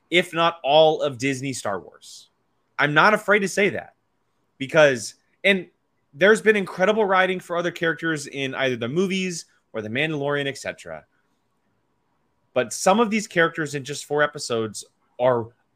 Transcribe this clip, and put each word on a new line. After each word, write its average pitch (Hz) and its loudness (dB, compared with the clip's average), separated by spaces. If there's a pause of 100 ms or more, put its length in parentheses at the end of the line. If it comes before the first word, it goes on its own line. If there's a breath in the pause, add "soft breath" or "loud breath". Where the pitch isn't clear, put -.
(100)
if 175 0
not 165 0
all, 156 6
of 139 -4
Disney 135 -4
Star 101 -6
Wars. - -20 (500)
I'm 147 0
not 175 6
afraid 208 0
to 196 -2
say 196 0
that - -10 (640)
because, 135 2 (280)
and 190 2 (440)
there's 185 4
been 214 4
incredible 202 0
writing 185 0
for 170 -8
other 175 -2
characters 160 -4
in 135 -8
either 127 -2
the 117 -6
movies 185 -4 (260)
or 110 -6
The 107 -10
Mandalorian, 143 -4
et 135 -8
cetera. 82 -12 (1500)
But - -2
some 196 2
of 233 0
these 214 -2
characters 160 -2
in 139 -8
just 135 -12
four 147 -2
episodes 117 -4 (340)
are 123 2 (280)